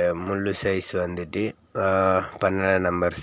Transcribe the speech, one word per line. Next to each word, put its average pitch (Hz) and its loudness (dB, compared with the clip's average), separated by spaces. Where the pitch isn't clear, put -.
முள்ளு 98 -2
சைஸ் 95 0
வந்துட்டு, 90 -4
ஆ, 98 0
பன்னெண்டாம் 95 2
நம்பர் 90 0